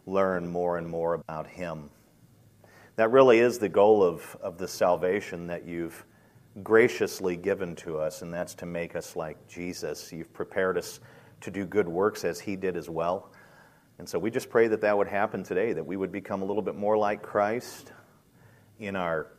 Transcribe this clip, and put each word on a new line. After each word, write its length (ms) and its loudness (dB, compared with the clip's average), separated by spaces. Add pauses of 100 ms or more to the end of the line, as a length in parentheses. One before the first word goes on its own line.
learn 420 0
more 300 -2
and 100 -6
more 280 -2
about 320 -8
him. 420 -10 (1080)
That 140 4
really 280 10
is 200 4
the 120 0
goal 320 8
of, 400 0
of 160 -10
the 100 -8
salvation 760 0
that 180 -10
you've 400 -8 (580)
graciously 760 4
given 380 -2
to 200 -8
us, 240 -4
and 100 -12
that's 260 -8
to 100 -12
make 280 -6
us 220 -10
like 220 -8 (100)
Jesus. 640 -10
You've 220 -14
prepared 420 -2
us 240 -6 (400)
to 100 -10
do 140 -6
good 240 0
works 340 0
as 160 -4
he 160 -8
did 220 -4
as 140 -8
well. 420 -4 (640)
And 80 -16
so 120 -6
we 120 -2
just 200 -6
pray 180 6
that 140 0
that 120 4
would 140 2
happen 340 -2
today, 300 0
that 140 -4
we 100 -6
would 160 -4
become 300 -6
a 20 -4
little 180 -2
bit 140 -6
more 220 2
like 240 0
Christ 680 -4 (840)
in 160 -6
our 340 -2 (100)